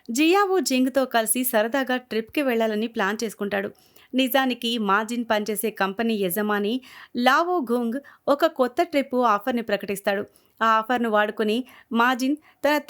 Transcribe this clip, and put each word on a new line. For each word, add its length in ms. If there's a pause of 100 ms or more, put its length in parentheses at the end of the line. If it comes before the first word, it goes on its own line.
(180)
జియావో 420
జెంగ్తో 460
కలిసి 380
సరదాగా 540 (120)
ట్రిప్కి 320
వెళ్లాలని 460
ప్లాన్ 360
చేసుకుంటాడు. 480 (420)
నిజానికి 560 (200)
మాజిన్ 360
పనిచేసే 440 (120)
కంపెనీ 400
యజమాని 520 (440)
లావో 400 (140)
గోంగ్ 260 (300)
ఒక 180 (140)
కొత్త 240
ట్రిప్ 340 (180)
ఆఫర్ని 340
ప్రకటిస్తాడు. 540 (380)
ఆ 60 (120)
ఆఫర్ను 300
వాడుకుని 480 (340)
మాజిన్ 440 (280)
తన 120 (140)